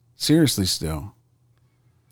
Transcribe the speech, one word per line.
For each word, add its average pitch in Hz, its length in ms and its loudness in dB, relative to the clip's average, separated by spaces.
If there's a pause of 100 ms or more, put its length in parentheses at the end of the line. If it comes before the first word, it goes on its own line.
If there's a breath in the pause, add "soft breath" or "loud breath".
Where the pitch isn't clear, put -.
(180)
seriously 147 480 2
still. 78 500 -6 (960)